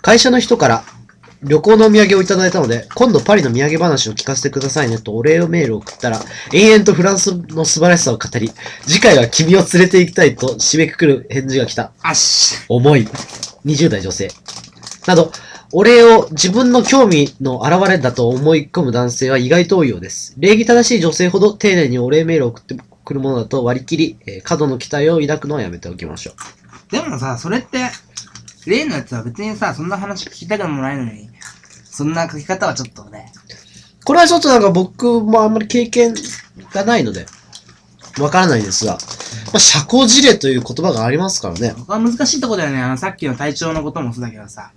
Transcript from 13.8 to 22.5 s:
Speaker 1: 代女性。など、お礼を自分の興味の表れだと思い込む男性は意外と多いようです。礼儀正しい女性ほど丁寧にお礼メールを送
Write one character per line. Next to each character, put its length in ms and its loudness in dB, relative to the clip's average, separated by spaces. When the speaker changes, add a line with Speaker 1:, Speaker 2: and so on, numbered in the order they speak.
Speaker 1:
代 120 -2
女 100 -8
性。 180 -8
な 80 4
ど、 160 2
お 120 0
礼 200 8
を 260 8
自 220 -2
分 200 2
の 120 4
興 240 4
味 340 2
の 200 -4
表 280 2
れ 80 2
だ 140 -2
と 180 0
思 260 2
い 160 -2
込 120 -2
む 80 -2
男 180 -2
性 220 -4
は 80 -6
意 100 -4
外 180 2
と 100 2
多 80 2
い 40 0
よ 80 -6
う 20 -14
で 120 -14
す。 260 -16
礼 180 4
儀 100 0
正 320 4
し 20 0
い 20 0
女 100 0
性 180 0
ほ 100 0
ど 140 4
丁 220 0
寧 140 2
に 80 -2
お 140 -2
礼 140 2
メ 100 -2
ー 40 2
ル 60 0
を 40 -2
送 120 -12